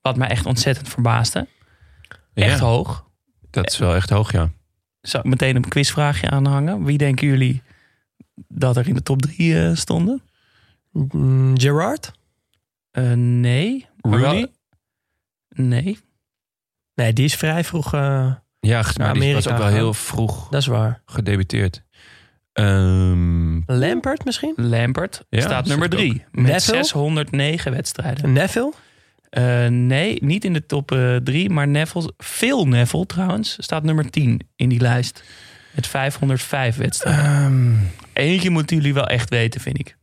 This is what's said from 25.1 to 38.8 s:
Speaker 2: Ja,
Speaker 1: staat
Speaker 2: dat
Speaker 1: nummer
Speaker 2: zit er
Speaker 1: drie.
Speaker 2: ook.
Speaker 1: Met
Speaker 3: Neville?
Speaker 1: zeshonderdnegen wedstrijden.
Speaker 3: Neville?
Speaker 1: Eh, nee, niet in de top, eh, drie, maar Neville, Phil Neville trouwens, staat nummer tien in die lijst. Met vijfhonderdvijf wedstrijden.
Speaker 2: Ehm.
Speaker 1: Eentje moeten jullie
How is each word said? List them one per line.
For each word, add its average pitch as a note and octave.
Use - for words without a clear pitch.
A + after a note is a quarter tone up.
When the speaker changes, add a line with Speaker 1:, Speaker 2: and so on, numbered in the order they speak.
Speaker 2:
Ja, -
Speaker 1:
staat D3+
Speaker 2:
dat C3
Speaker 1:
nummer D3+
Speaker 2:
zit -
er G3
Speaker 1:
drie. D#3+
Speaker 2:
ook. -
Speaker 1:
Met B2+
Speaker 3:
Neville? F3+
Speaker 1:
zeshonderdnegen D3+
wedstrijden. C3+
Speaker 3:
Neville? A3+
Speaker 1:
Eh, B2
nee, B2+
niet E3+
in F#3
de D3+
top, C#3+
eh, B2+
drie, C3
maar D3
Neville, D#3
Phil A#3
Neville B2
trouwens, F#3
staat D#3
nummer D#3
tien A#2+
in B2
die A#2+
lijst. B2
Met C3+
vijfhonderdvijf C3+
wedstrijden. D3
Speaker 2:
Ehm. C3+
Speaker 1:
Eentje F3
moeten D#3
jullie C#3+